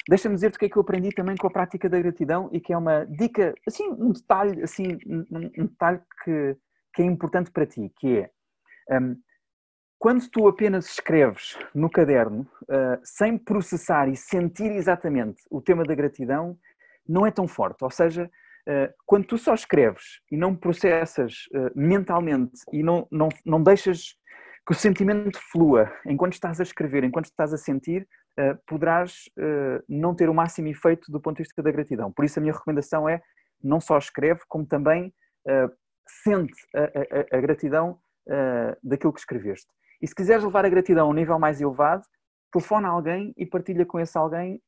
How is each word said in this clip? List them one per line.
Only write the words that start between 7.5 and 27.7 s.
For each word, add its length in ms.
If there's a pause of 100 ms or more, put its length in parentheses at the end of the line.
para 160
ti, 320
que 180
é, 840
hum, 160 (840)
quando 300
tu 180
apenas 400
escreves 680 (200)
no 160
caderno, 560 (200)
eh, 360
sem 340
processar 720
e 60
sentir 560
exatamente 760
o 140
tema 220
da 100
gratidão, 640 (500)
não 160
é 60
tão 180
forte. 360
Ou 80
seja, 360 (400)
eh, 240 (140)
quando 220
tu 100
só 160
escreves 680 (100)
e 40
não 200
processas, 880 (100)
eh, 220
mentalmente 840 (140)
e 80
não, 300
não, 180 (160)
não 160
deixas 540 (500)
que 60
o 40
sentimento 640 (120)
flua 400 (160)
enquanto 260
estás 260
a 40
escrever, 400
enquanto 220
estás 280
a 40
sentir, 500 (300)